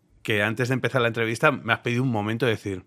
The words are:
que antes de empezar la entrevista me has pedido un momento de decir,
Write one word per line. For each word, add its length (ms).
que 200
antes 260
de 60
empezar 260
la 80
entrevista 440
me 200
has 80
pedido 220
un 80
momento 360
de 60
decir, 340